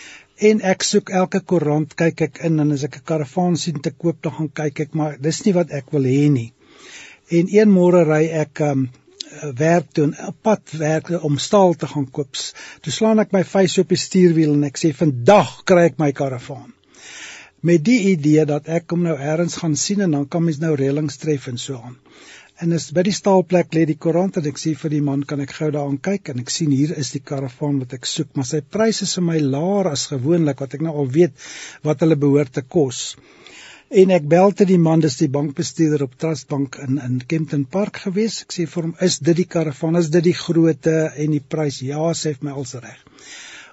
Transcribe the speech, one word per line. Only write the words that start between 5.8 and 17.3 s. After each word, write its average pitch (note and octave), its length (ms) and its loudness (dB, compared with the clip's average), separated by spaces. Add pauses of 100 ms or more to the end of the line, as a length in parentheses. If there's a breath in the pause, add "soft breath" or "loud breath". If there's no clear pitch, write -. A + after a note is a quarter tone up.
wil D3 120 0
hê C#3 280 4
nie. A#2 220 -2 (760 loud breath)
En E3+ 200 2
een G#3 220 6
môre F3 340 6
ry D#3 220 4
ek, D#3 320 -4
ehm, C#3 260 0 (560)
eh, D3 140 -10
werk E3 380 2
toe D#3 100 2
en - 240 -2
op G3 140 -10
pad - 300 0
werk D#3 520 -4
om C#3+ 140 0
staal F#3 360 4
te E3 140 -6
gaan C3 240 -6
koop. - 240 -8
S-, - 180 -10 (280 loud breath)
toe D#3 100 -8
slaan A3 280 2
ek G#3 120 0
my F#3+ 120 2
vuis G3 340 0
op F#3 120 2
die F3 80 2
stuurwiel E3 560 4
en D3 100 2
ek C#3 140 -6
sê, D#3+ 160 0
"Vandag D3 720 2
kry F3 200 6
ek - 140 0
my D3 120 2
karavaan." C3 600 -8 (920 loud breath)